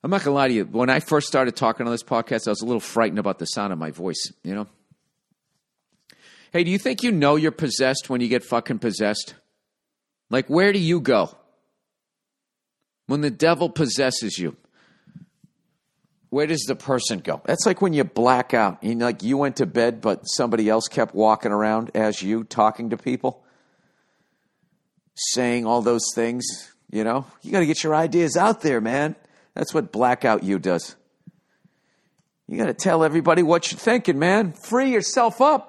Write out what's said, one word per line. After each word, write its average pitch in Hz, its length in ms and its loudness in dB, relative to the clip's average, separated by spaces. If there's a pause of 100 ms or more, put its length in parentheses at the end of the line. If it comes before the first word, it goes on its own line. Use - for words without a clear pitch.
I'm 151 80 -4
not 196 140 0
gonna 143 100 0
lie 135 140 4
to 123 60 0
you. 104 100 0
When 123 240 -2
I 131 120 4
first 147 260 0
started 127 300 0
talking 117 280 0
on 117 80 -2
this 117 100 -6
podcast, 117 460 -2
I - 20 -2
was 104 120 -2
a - 20 -8
little 117 160 -2
frightened 107 380 0
about 98 200 -4
the 82 60 -6
sound 101 260 -4
of 85 80 -6
my 80 120 -6
voice, 85 420 -8 (100)
you 92 120 -8
know? 104 120 -8 (1900)
Hey, 175 120 2
do 170 60 0
you 196 80 0
think 247 240 -4
you 240 100 0
know 147 240 4
you're 156 160 0
possessed 131 560 -2
when 123 140 -2
you 120 60 -2
get 120 140 0
fucking 117 360 -4
possessed? 104 560 -4 (960)
Like, 127 180 0
where 185 240 4
do 202 60 0
you 170 220 0
go? 113 360 0 (1700)
When 143 120 0
the 147 100 0
devil 165 380 2
possesses 127 720 -2
you, 82 180 -4 (1700)
where 143 160 0
does 156 160 -2
the 131 140 -4
person 120 420 -2
go? - 260 -6
That's - 220 0
like - 160 2
when 185 100 2
you 143 120 2
black 123 500 2
out. 101 280 2
You 113 120 -2
know, 117 100 -2
like, 117 180 -2
you 123 140 0
went 139 200 -2
to 123 100 0
bed, 117 340 0
but 104 240 -2
somebody 113 460 0
else 113 180 2
kept - 260 -2
walking 107 380 2
around 107 420 0
as 107 280 0
you, 110 220 -2
talking 110 440 0
to 110 80 -4
people, - 480 -6 (1700)
saying 120 520 -2
all 120 160 2
those 117 320 0
things, 120 600 -4 (160)
you 107 140 -2
know? 127 220 -2 (160)
You - 100 -10
gotta 180 140 2
get 156 180 -2
your 156 100 0
ideas 165 440 2
out 208 240 2
there, 131 180 0
man. 135 340 -2 (380)
That's - 220 -6
what 139 160 -2
blackout 120 540 0
you 95 160 -2
does. 87 340 -2 (1500)
You - 100 -10
gotta 180 160 -2
tell 165 300 2
everybody 160 400 2
what 170 280 2
you're - 100 -12
thinking, 226 360 2
man. 180 360 2
Free 254 380 0
yourself 233 500 0
up. 277 280 4